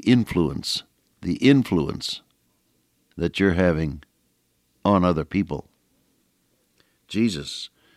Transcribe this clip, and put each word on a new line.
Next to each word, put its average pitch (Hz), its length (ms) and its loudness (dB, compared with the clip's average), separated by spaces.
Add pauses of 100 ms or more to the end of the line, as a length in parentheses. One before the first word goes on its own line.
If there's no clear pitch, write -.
influence, 98 760 0 (380)
the - 160 -4
influence 120 840 0 (960)
that 85 220 -4
you're 95 140 4
having 80 500 0 (840)
on 98 180 4
other 80 220 2
people. 82 420 -4 (1400)
Jesus 95 640 -4 (260)